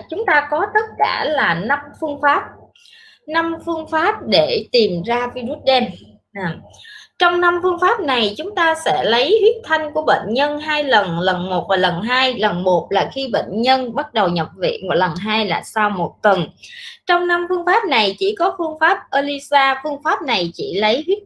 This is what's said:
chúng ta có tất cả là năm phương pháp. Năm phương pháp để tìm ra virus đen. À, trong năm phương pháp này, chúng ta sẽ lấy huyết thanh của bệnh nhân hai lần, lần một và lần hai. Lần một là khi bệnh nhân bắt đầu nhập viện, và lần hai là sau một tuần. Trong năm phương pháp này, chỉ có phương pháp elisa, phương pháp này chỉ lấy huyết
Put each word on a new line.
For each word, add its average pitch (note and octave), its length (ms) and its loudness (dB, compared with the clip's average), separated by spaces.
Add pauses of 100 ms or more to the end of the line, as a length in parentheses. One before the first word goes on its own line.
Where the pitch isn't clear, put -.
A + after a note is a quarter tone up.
chúng G4+ 160 -6
ta D4 260 2
có D#4+ 220 0
tất A4 120 2 (120)
cả - 300 0
là A#3 260 0
năm A3 260 -2 (200)
phương D4+ 220 -6
pháp. D4 220 2 (840)
Năm E4 280 -2 (100)
phương D#4+ 260 -4
pháp E4+ 240 0 (120)
để D#3 440 2
tìm F#3 320 2
ra A#3+ 320 -2
virus B3+ 300 -8
đen. B3+ 200 4 (480)
À, F#3 240 -6 (600)
trong F4+ 220 2
năm F4 220 2
phương F4+ 180 0
pháp G#4 180 2
này, A#3+ 380 0
chúng F#4 180 -8
ta E4 200 2 (100)
sẽ D3 180 2
lấy B3+ 380 4
huyết A#4 220 4
thanh D#4 300 -2
của D#4 80 -2
bệnh G3+ 320 0
nhân D4 260 0
hai D4+ 240 -2
lần, G3 360 2
lần F3+ 300 0
một F3+ 200 -2
và F#3+ 60 2
lần F3+ 260 0
hai. B3+ 380 0
Lần F#3 240 0
một F3+ 280 2
là G#3+ 220 0
khi C4+ 200 -6
bệnh - 280 -2
nhân B3+ 340 0
bắt D4 180 -6
đầu G3+ 160 2
nhập E3+ 280 -2
viện, F#3 320 -2
và C#3+ 60 2
lần E3+ 200 2
hai G#3+ 300 -2
là E3+ 180 -2
sau G#3+ 260 0
một F3+ 320 -4
tuần. F#3+ 260 4 (580)
Trong F4 220 2
năm F4 220 0
phương F4 160 -2
pháp G4+ 240 2
này, G#3 300 2
chỉ G3+ 160 0
có F#4+ 220 0
phương C4 220 -4
pháp F#4 200 4 (120)
elisa, C#4 720 2
phương C#4+ 200 -6
pháp F#4+ 180 0
này F3 320 -2
chỉ D#3 260 -6
lấy A3+ 260 2
huyết G4 200 0